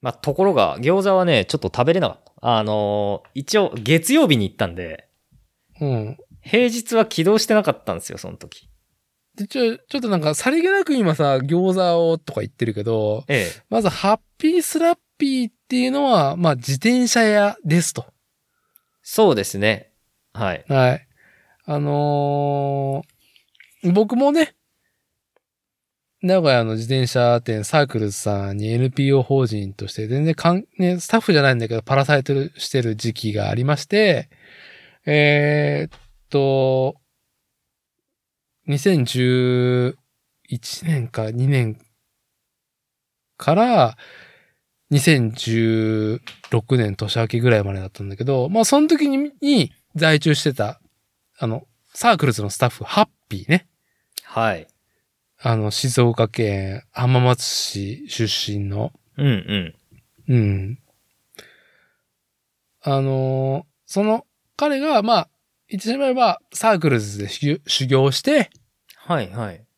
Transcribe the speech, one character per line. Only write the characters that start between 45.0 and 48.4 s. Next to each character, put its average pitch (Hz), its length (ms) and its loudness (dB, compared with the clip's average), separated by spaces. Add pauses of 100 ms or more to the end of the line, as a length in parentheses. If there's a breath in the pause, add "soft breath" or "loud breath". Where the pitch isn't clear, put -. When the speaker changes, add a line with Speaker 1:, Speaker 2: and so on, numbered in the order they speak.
Speaker 2:
十 110 880 0 (280)
六 127 280 0
年 104 180 0
年 110 240 -4
明 113 80 0
け 117 120 -2
ぐ 123 120 4
ら 110 60 6
い 101 60 0
ま 98 100 -4
で 98 60 -6
だ 95 80 -10
っ - 40 -12
た - 120 -16
ん 98 60 -12
だ 98 60 -12
け 107 80 -8
ど、 131 260 0